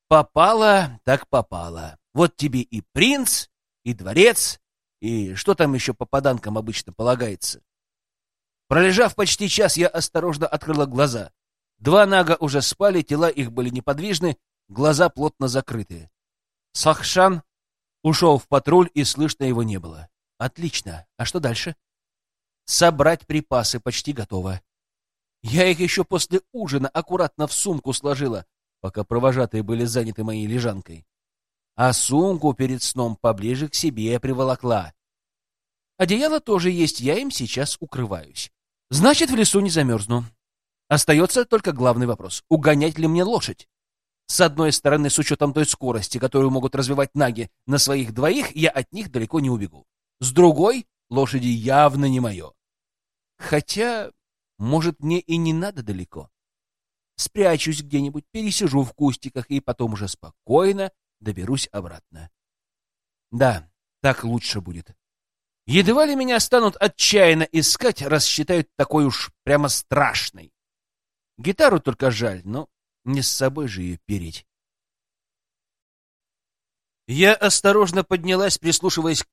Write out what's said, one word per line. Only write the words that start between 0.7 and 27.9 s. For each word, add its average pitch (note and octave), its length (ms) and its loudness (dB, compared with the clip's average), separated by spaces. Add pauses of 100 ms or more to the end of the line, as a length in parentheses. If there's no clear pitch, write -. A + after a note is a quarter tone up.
так C3 240 0
попало. E2+ 720 -6 (160)
Вот D#3+ 220 2
тебе C3 260 -2
и A2 200 -10 (120)
принц, B3 540 0 (360)
и A#2+ 100 -6
дворец, A2+ 640 0 (420)
и G#2 340 -6
что - 200 -2
там C#3+ 180 0
еще B2+ 200 -4
попаданкам B2 640 -4
обычно A2 360 -8
полагается. A#2+ 680 -4 (1080)
Пролежав F#3 480 2
почти G3+ 340 -2
час, G3+ 280 2
я F3 100 2
осторожно D#3+ 600 -2
открыла D3+ 380 -2
глаза. B2 460 -2 (460)
Два F3 280 6
нага F3+ 340 4
уже C#3 220 0
спали, F#3+ 400 2
тела D#3 280 0
их C3+ 220 -4
были B2 180 -2
неподвижны, D3+ 680 -4 (320)
глаза D3 400 2
плотно C3+ 380 -4
закрыты. A2+ 600 -6 (640)
Сахшан F3+ 720 2 (580)
ушел D#3 360 4
в - 100 -10
патруль, E3+ 460 4
и D3 100 0
слышно C#3 400 -2
его A#2+ 200 0
не G#2+ 140 -4
было. D#2+ 300 -16 (300)
Отлично. B2 680 -8 (120)
А A#2 80 -6
что F3+ 140 -6
дальше? A#2 360 -4 (880)
Собрать D#3+ 640 2
припасы C3 520 -2
почти - 320 -6
готово. F#2+ 480 -6 (840)
Я D#3+ 240 2
их E3+ 120 2
еще F3+ 240 0
после F3+ 380 -2 (100)
ужина C#3 380 -4
аккуратно E3 560 -2
в - 80 -6
сумку D3 400 -4